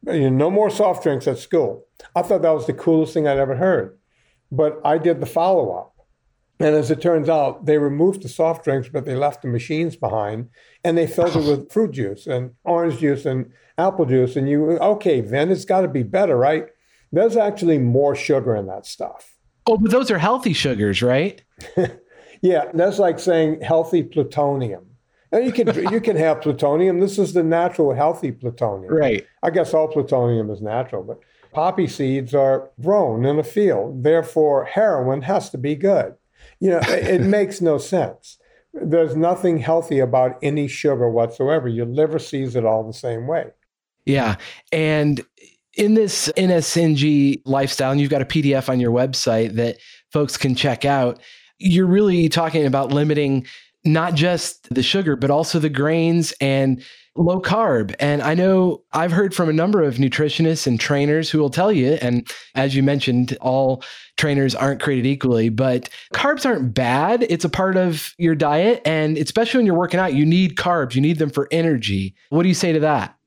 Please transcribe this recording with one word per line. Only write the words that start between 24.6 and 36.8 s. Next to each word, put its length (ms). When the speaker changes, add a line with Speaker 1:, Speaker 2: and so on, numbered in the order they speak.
Speaker 1:
Now, 60
you 120
can, 240
Speaker 2:
<laughs> 160
Speaker 1:
you 80
can 180
have 260
plutonium. 580
This 180
is 140
the 100
natural, 520
healthy 380
plutonium. 600
Speaker 2:
Right. 340
Speaker 1:
I 60
guess 240
all 160
plutonium 640
is 100
natural, 440
but 160
poppy 340
seeds 480
are 360
grown 420
in 140
a 40
field. 600
Therefore, 600
heroin 560
has 280
to 80
be 160
good. 420
You 100
know, 100